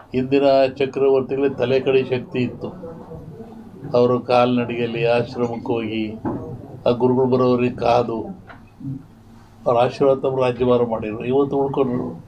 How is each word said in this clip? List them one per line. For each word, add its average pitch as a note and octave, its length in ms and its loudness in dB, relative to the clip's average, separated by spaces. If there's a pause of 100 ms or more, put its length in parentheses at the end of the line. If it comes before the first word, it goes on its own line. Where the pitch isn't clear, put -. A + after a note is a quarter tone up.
(120)
ಹಿಂದಿನ C3 300 2 (360)
ಚಕ್ರವರ್ತಿಗಳಿಗೆ C3+ 760 2
ತಲೆ C3 260 0
ಕಡೆ C3 240 2
ಶಕ್ತಿ B2+ 340 -4
ಇತ್ತು. A2+ 340 -4 (1300)
ಅವರು B2 220 4
ಕಾಲ್ನಡಿಗೆಯಲ್ಲಿ A#2+ 840 0
ಆಶ್ರಮಕ್ಕೆ A#2 600 -2
ಹೋಗಿ A2 520 -4 (680)
ಆ B2 40 2
ಗುರುಗಳು B2 360 2
ಬರೋರಿಗೆ B2 500 2
ಕಾದು A#2 480 0 (1400)
ಅವ್ರ A#2+ 120 4
ಆಶೀರ್ವಾದ C3+ 400 4
ತಮ್ಮ C3+ 220 -2
ರಾಜ್ಯಭಾರ B2 440 2
ಮಾಡಿದ್ರು. A2 400 -4
ಇವತ್ತು C#3 320 0
ಉಳ್ಕೊಂಡ್ರು. B2+ 720 -2